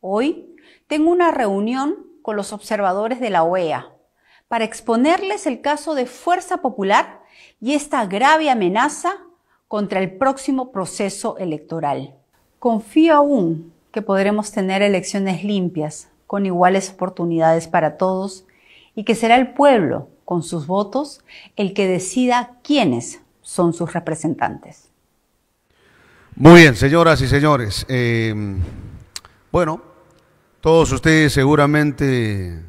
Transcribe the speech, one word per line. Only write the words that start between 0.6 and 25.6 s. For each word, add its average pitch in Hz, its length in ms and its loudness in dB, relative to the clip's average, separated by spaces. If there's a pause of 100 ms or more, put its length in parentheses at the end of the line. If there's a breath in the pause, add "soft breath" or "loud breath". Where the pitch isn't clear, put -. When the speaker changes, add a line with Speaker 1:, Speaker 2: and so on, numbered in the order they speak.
Speaker 1:
tengo 311 240 0
una 349 200 2
reunión 247 760 -2 (140)
con 214 140 -6
los 202 160 -8
observadores 208 720 -4
de 233 80 -4
la 175 140 2
oea 165 460 -2 (580)
para 226 180 -4
exponerles 320 800 -2
el 247 140 -6
caso 294 340 -4
de 247 100 -4
Fuerza 359 520 -4
Popular 208 640 -2 (380 soft breath)
y 247 140 -4
esta 285 320 -2
grave 277 440 2
amenaza 240 640 0 (540)
contra 202 320 -4
el 190 180 -6
próximo 262 540 -2
proceso 196 680 -6
electoral. 151 760 -8 (440)
Confío 294 560 2
aún 214 580 0 (180)
que 220 100 -6
podremos 208 500 -2
tener 190 300 -2
elecciones 196 640 -2
limpias, 180 640 -6 (180)
con 202 180 -4
iguales 185 440 2
oportunidades 165 800 -2
para 156 300 -2
todos, 190 480 -4 (500 soft breath)
y 214 100 -10
que 220 100 0
será 233 200 2
el 254 180 0
pueblo, 175 560 2 (160)
con 175 160 -4
sus 160 240 -8
votos, 208 580 -6 (320 soft breath)
el 196 180 -4
que 196 140 -2
decida 240 760 -2
quiénes 170 580 -2 (200)
son 170 320 -2
sus 170 200 -6
representantes. - 960 -8 (1500 soft breath)